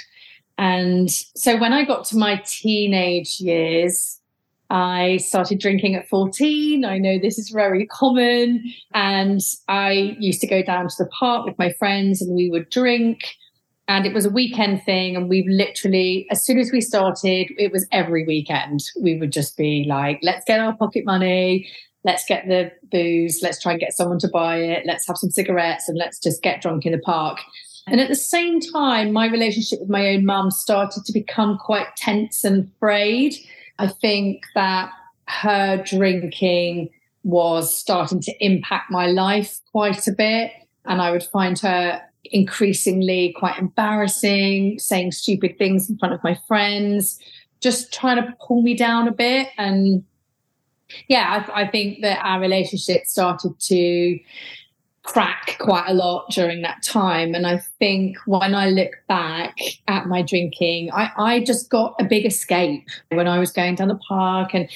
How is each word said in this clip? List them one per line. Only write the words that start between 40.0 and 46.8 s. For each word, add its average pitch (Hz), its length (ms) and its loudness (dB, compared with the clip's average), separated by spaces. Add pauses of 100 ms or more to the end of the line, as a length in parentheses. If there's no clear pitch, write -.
a 208 60 0
bit. 220 400 0 (340)
And 185 160 0
I 175 80 0
would 175 140 0
find 185 340 0
her 180 440 0 (300)
increasingly 190 1080 2
quite - 200 -2
embarrassing, 196 1200 0
saying 180 340 -2
stupid 190 460 0
things 190 320 2
in 214 80 -4
front 180 160 0
of 170 80 -8
my 175 160 0 (100)
friends, 202 720 0 (420)